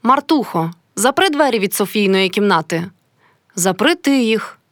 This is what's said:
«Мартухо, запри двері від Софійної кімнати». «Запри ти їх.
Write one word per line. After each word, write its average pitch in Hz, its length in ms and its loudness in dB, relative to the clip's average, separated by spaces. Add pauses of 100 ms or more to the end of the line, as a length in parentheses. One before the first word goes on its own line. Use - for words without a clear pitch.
«Мартухо, 233 680 0 (240)
запри 269 340 2
двері 285 300 0
від 190 140 -2
Софійної 190 560 0
кімнати». 175 580 0 (680)
«Запри 190 400 0
ти 277 280 0
їх. 220 360 -4 (120)